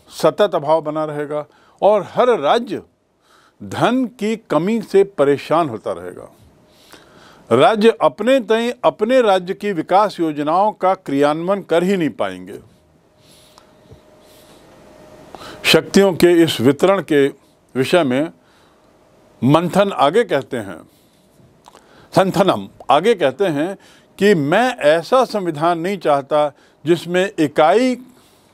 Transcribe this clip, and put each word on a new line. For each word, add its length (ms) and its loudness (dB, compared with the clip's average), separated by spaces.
सतत 460 0
अभाव 260 0
बना 240 -6
रहेगा 400 -8
और 280 2
हर 300 0
राज्य 420 -2
धन 420 -2
की 300 -6
कमी 460 -2
से 220 2
परेशान 680 -2
होता 220 -10
रहेगा। 380 -14
राज्य 500 4
अपने 380 0
तय, 440 -2
अपने 380 0
राज्य 320 0
की 180 -8
विकास 480 0
योजनाओं 520 -2
का 220 0
क्रियान्वयन 680 -2
कर 220 0
ही 140 0
नहीं 120 -2
पाएंगे। 500 -8
शक्तियों 500 4
के 300 4
इस 180 -2
वितरण 400 2
के 260 2
विषय 280 0
में 280 -2
मंथन 480 2
आगे 320 0
कहते 340 -6
हैं, 320 -14
संथनम 520 0
आगे 240 4
कहते 320 -2
हैं 320 -4
कि 180 4
मैं 420 0
ऐसा 480 2
संविधान 540 -4
नहीं 180 -6
चाहता 540 -2
जिसमें 540 -2
इकाई 560 2